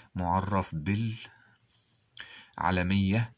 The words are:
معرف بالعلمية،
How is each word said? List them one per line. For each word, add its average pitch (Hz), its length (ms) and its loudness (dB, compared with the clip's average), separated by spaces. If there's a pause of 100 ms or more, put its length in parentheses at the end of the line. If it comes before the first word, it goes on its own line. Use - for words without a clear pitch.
(160)
معرف 92 600 0 (1800)
بالعلمية، 95 800 2